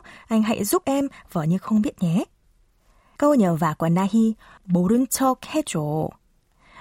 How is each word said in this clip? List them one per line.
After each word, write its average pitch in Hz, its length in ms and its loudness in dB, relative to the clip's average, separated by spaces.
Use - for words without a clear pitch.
anh 220 160 2
hãy 214 200 -2
giúp 339 220 0
em 277 220 0
vợ 165 120 -2
như 170 140 0
không 214 240 0
biết - 220 -4
nhé. 175 200 0
Câu 294 180 4
nhờ 180 200 4
vả 156 220 0
của 165 120 0
Nahi, 220 440 2
모른 190 420 2
척 - 340 0
해줘. 156 680 -4